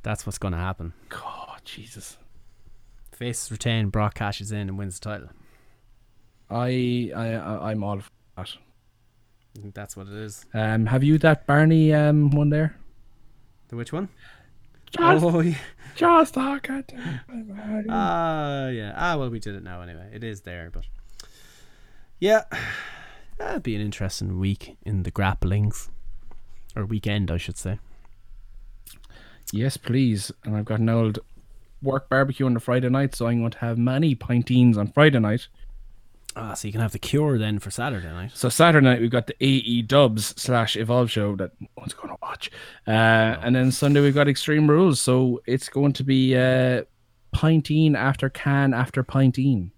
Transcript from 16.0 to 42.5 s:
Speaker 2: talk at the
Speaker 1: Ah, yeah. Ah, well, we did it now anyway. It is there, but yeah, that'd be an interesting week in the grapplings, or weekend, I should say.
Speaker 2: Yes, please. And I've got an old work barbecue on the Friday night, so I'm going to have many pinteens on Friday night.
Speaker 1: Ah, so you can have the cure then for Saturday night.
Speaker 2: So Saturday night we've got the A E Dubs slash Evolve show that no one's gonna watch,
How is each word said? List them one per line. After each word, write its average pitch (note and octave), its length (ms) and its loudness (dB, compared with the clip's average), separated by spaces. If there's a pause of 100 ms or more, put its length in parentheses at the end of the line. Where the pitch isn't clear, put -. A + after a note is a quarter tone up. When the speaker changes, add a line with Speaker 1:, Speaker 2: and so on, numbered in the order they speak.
Speaker 2:
talk C4+ 360 -4
at C4+ 180 -8
the G#3+ 1000 -10
Speaker 1:
Ah, D#3+ 800 -2
yeah. A2 280 -8
Ah, E3+ 200 -2
well, C3 120 -4
we A#2 120 -6
did G2+ 160 -10
it - 80 -14
now F2+ 160 -12
anyway. F2 320 -16
It G#2+ 100 -14
is G#2+ 200 -12
there, F2 300 -14
but F2 120 -8 (1400)
yeah, G#3+ 240 2 (960)
that'd - 260 -6
be A2+ 100 -2
an G#2 60 -4
interesting F#2+ 580 -6
week F#2+ 380 -4 (100)
in G2 160 -2
the F2+ 80 -4
grapplings, G2 800 -2 (840)
or G#2 120 -6
weekend, G#2 440 -2
I E2+ 60 -2
should - 220 -8
say. F#2+ 200 -6 (1700)
Speaker 2:
Yes, A#2+ 240 -2
please. A#2 560 0 (120)
And G#2+ 120 -4
I've G#2+ 80 -2
got G#2+ 160 -2
an A2+ 80 2
old A2+ 300 2 (640)
work C3+ 260 -2
barbecue C3+ 380 2
on B2 80 2
the A2+ 60 0
Friday B2+ 280 0
night, C3+ 260 0
so A#2+ 120 -2
I'm A#2 140 2
going A#2 100 -2
to - 80 -18
have A#2 200 -2
many C3 360 2
pinteens A#2+ 640 4
on G#2 160 0
Friday C#3+ 260 6
night. G#2+ 300 0 (840)
Speaker 1:
Ah, - 200 -10
so - 120 -10
you G2+ 60 -8
can A2 80 -4
have A2+ 120 0
the G#2 60 -10
cure C#3+ 380 0
then G#2+ 220 0
for G2 120 -10
Saturday A2+ 380 -6
night. F2 260 -10
Speaker 2:
So - 140 -2
Saturday D#3 380 8
night A#2+ 160 6
we've A#2 80 2
got A#2+ 160 -2
the - 80 -10 (100)
A - 20 4
E A#2+ 360 2
Dubs A2+ 580 4
slash A#2 360 0
Evolve A#2 340 0
show G#2 260 -2
that F#2+ 140 -6 (100)
no - 60 -14 (100)
one's - 160 -12
gonna - 300 -14
watch, - 280 -12 (360)